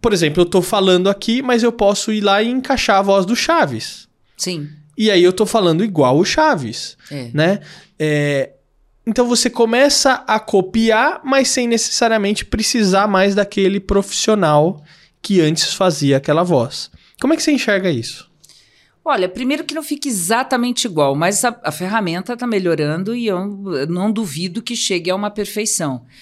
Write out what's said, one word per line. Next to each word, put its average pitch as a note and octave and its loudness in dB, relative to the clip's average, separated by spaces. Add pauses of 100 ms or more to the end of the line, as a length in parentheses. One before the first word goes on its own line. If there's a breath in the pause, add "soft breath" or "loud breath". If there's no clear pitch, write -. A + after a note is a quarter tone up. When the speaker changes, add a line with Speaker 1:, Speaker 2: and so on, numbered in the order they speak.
Speaker 1:
por F#3 0
exemplo, D#3+ 2
eu E3+ 4
tô F3+ 2
falando F#3+ 2
aqui, A3+ -2
mas B3 0
eu A#3 2
posso G#3 0
ir G#3+ -2
lá G3+ 2
e A3+ 0
encaixar B3 0
a G3 4
voz G3 2
do A3+ 0
Chaves. A3+ -2 (300)
Speaker 2:
Sim. D#3+ -6 (300)
Speaker 1:
E G#3+ 2
aí F3+ 6
eu F3+ 6
tô G#3+ 2
falando F#3 2
igual D3 2
o F#3 4
Chaves, F3 -2 (140)
Speaker 2:
É. C3 -10
Speaker 1:
né? E3+ 2 (380 loud breath)
É, D3 0 (540)
então A#3+ 0
você A#3+ 0
começa B3 2
a G#3+ 2
copiar, A3+ 0
mas C4+ 2
sem B3 -2
necessariamente A3 0
precisar G#3+ 0
mais G3 2
daquele G3 0
profissional G3 0 (380 soft breath)
que F#3+ 2
antes D#3 0
fazia C#3+ 2
aquela D#3 0
voz. C#3 -2 (300 soft breath)
Como C#4 2
é D#4+ 0
que D#4+ -4
você D#4 0
enxerga G3 0
isso? - -8 (760 soft breath)
Speaker 2:
Olha, C#4+ 0
primeiro C4 -4
que - -18
não D#4+ -6
fique D4 -6
exatamente A#3+ -2
igual, D3 0
mas F3+ 0
a, A#3+ -2
a D3 -4
ferramenta F#3 -4
tá B3 -6
melhorando F3+ -2
e A#3+ -4
eu F#3+ -2 (420)
não F#3 -2
duvido F#3 -6
que A#3+ -8
chegue F3+ -2
a F#3 0
uma G#3 -4
perfeição. G3+ -4 (160 loud breath)